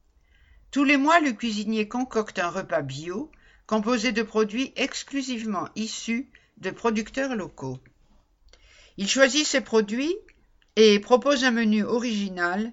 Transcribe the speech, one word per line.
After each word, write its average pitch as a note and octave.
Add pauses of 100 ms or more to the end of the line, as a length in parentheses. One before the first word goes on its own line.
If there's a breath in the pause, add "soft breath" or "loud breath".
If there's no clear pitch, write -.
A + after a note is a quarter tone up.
(720)
Tous C#4
les C#4+
mois, D#4
le C#4+
cuisinier G#3+
concocte A#3
un F3
repas E3
bio E3+ (360 soft breath)
composé A3
de A3+
produits A3
exclusivement A#3+
issus A3+ (260 soft breath)
de F#3
producteurs A#3
locaux. C3+ (1160 soft breath)
Il G3
choisit C4+
ses C4+
produits A3+ (600)
et G#3
propose B3+
un C4
menu G#3+
original G3+